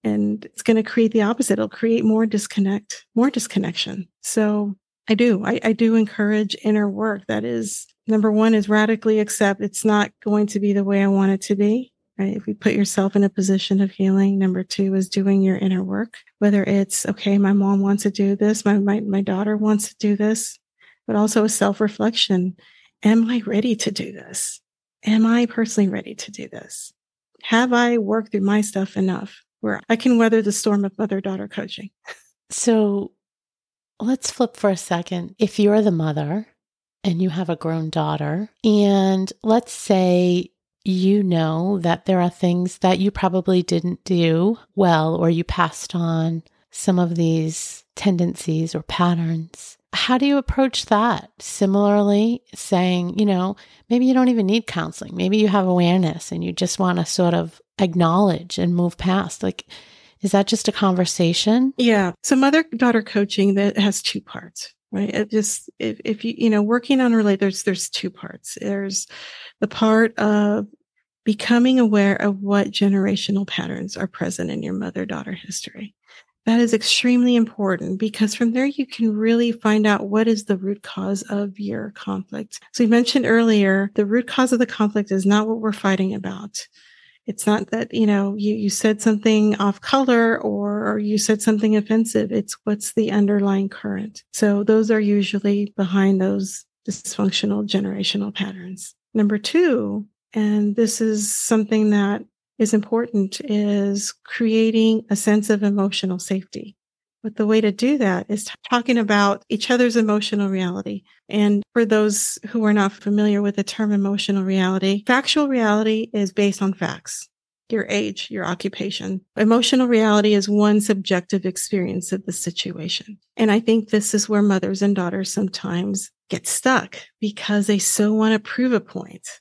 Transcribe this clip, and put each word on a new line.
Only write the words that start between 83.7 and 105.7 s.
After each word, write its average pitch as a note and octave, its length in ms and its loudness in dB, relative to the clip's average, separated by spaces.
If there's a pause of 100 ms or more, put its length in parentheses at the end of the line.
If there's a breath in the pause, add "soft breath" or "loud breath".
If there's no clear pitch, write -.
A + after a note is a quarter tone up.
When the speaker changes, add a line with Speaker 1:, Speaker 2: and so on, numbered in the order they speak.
Speaker 1:
the G#3 120 0
root A#3 220 0
cause B3+ 240 0
of A#3+ 80 2
the B3 60 2
conflict G#3 460 -2
is F#3+ 140 0
not G#3 220 4
what A3+ 120 -2
we're A3 120 -2
fighting F#3+ 440 0
about. G3 500 -12 (640 soft breath)
It's - 180 -6
not G#3+ 240 0
that, A3+ 240 -6
you A3 140 2
know, G3+ 280 0
you, G#3 200 -2
you G#3 160 -2
said G#3+ 280 0
something G#3+ 580 2
off G3+ 240 -2
color A#3+ 600 2
or, G#3 460 -4
or G#3+ 100 -2
you G#3 220 0
said G#3+ 240 0
something G#3+ 320 2
offensive. G#3+ 560 0
It's G#3 320 -4
what's G#3 300 -4
the A3 180 0
underlying G3 580 2
current. G#3 540 -10 (100)
So G3+ 300 0
those A3 260 4
are A3 100 2
usually G3+ 800 0
behind G3 420 2
those G3 460 -4 (220)
dysfunctional G3+ 800 -4
generational G3+ 680 -4
patterns. F#3+ 600 -10 (180)
Number G#3+ 240 2
two, G#3 680 0 (260)
and G#3 420 0
this A3+ 260 0
is G#3+ 320 -2
something G#3+ 580 0
that G3+ 320 0 (340)
is A3 160 0
important, G#3+ 680 -2
is G3+ 720 -2 (140)
creating A3 840 2
a G3+ 60 2
sense G#3 340 2
of G#3 140 2
emotional G3 560 0